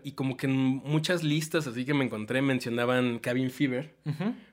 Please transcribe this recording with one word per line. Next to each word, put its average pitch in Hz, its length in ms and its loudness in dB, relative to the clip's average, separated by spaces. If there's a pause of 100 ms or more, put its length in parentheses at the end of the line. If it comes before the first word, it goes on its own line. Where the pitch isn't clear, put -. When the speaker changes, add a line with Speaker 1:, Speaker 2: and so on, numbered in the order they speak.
Speaker 1:
Y 135 80 -10
como 131 240 -2
que 139 100 -2
en 135 80 2
muchas 143 680 2
listas 156 460 0
así 120 160 -4
que 143 100 -2
me 139 120 2
encontré 113 360 -2
mencionaban 123 800 2
Cabin 127 320 -2
Fever 135 420 -2 (120)
Speaker 2:
Ujú. 180 300 -2 (180)